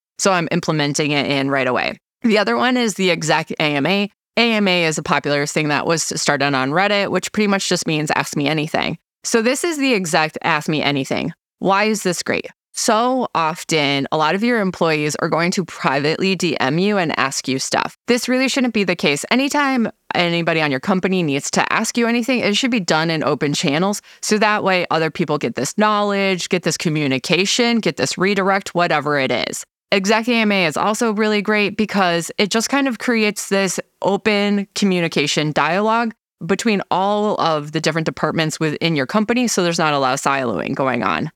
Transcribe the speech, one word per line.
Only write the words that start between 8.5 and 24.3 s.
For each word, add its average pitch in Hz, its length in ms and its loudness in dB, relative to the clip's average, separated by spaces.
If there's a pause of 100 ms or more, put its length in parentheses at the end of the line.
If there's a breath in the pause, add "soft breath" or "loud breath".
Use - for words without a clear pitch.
So 226 180 2
this 254 220 0
is 339 140 -2
the 269 160 2
Exec 165 480 0
Ask 156 260 0
Me 156 140 0
Anything. 143 500 -2 (280)
Why 196 260 0
is 214 180 -2
this 175 180 -2
great? - 260 -4 (260)
So 240 600 0
often, 156 760 0
a 156 60 0
lot 156 180 2
of 196 80 -2
your 240 160 2
employees 160 580 0
are 165 120 -2
going 165 220 0
to 190 120 -2
privately 160 720 0
D 170 240 -2
M 143 200 0
you 208 180 2
and 165 200 -2
ask 131 300 -2
you 131 120 0
stuff. - 360 -2 (120)
This 240 200 0
really 254 220 2
shouldn't 262 240 0
be 208 100 2
the 180 120 0
case. 147 340 0
Anytime 269 580 0 (280)
anybody 170 460 2
on 151 100 0
your 127 80 0
company 185 420 0
needs 147 300 -2
to - 220 0
ask 214 220 -2
you 233 120 2
anything, 240 320 0
it 208 180 0
should 254 140 0
be 247 80 0
done 170 320 0
in 160 120 -2
open 147 300 0
channels. 170 480 -2 (200 loud breath)
So 214 180 0